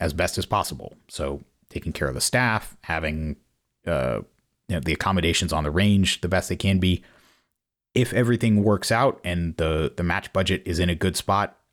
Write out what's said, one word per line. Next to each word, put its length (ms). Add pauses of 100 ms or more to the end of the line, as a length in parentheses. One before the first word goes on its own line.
as 120
best 240
as 100
possible. 480 (140)
So 340 (260)
taking 240
care 160
of 60
the 60
staff, 600
having, 540 (500)
uh, 340 (480)
you 60
know, 60
the 120
accommodations 600
on 100
the 80
range 500
the 80
best 200
they 80
can 220
be. 260 (920)
If 180
everything 500
works 280
out 320
and 360
the, 380
the 60
match 300
budget 320
is 140
in 120
a 40
good 220
spot, 400 (160)